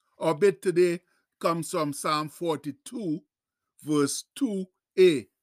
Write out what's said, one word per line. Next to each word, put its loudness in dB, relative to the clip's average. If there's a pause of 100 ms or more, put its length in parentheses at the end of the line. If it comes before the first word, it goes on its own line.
(180)
Our 0
bit 2
today 2 (380)
comes -2
from -4
Psalm -4
forty-two, -6 (640)
verse 0 (100)
two -4 (320)
A, 4 (160)